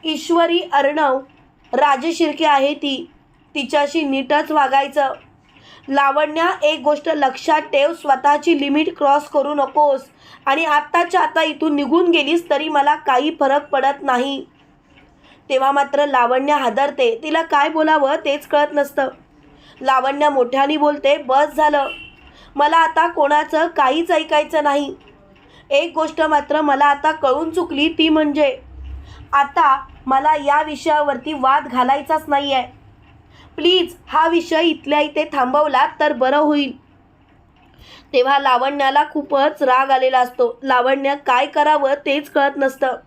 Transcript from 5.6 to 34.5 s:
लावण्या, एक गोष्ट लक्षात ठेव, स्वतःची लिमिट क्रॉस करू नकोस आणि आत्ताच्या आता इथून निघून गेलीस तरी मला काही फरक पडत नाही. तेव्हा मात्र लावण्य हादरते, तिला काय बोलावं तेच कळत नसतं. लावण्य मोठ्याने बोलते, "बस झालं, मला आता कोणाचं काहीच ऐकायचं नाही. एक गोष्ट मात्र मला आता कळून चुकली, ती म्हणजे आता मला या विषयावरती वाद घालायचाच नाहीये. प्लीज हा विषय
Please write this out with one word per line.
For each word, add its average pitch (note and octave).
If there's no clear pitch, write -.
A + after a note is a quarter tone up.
लावण्या, D4+
एक D4+
गोष्ट D4
लक्षात D4+
ठेव, C#4+
स्वतःची D4
लिमिट D4+
क्रॉस C#4+
करू C#4+
नकोस C#4
आणि D4+
आत्ताच्या E4+
आता D#4+
इथून D#4
निघून D#4
गेलीस E4
तरी D#4
मला D4
काही D4
फरक C#4+
पडत C#4
नाही. C4+
तेव्हा C4+
मात्र C#4
लावण्य C4
हादरते, C4
तिला D#4+
काय D#4
बोलावं D#4
तेच D4
कळत D4
नसतं. C#4+
लावण्य C4+
मोठ्याने C4+
बोलते, D4
"बस C#4+
झालं, D4
मला D4
आता D#4+
कोणाचं D4+
काहीच D#4+
ऐकायचं D#4
नाही. C#4+
एक E4
गोष्ट D#4
मात्र D4+
मला C#4+
आता C#4+
कळून D4
चुकली, D#4+
ती D#4+
म्हणजे D4+
आता C#4
मला D4
या C#4+
विषयावरती D4+
वाद C#4
घालायचाच C#4
नाहीये. C#4
प्लीज E4+
हा D#4+
विषय E4